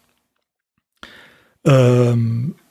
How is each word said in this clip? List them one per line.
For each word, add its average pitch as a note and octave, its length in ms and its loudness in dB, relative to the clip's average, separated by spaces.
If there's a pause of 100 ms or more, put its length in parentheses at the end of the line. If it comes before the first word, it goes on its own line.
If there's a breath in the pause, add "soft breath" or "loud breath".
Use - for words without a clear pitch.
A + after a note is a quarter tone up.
(1600 loud breath)
ähm, A#2+ 880 0 (160)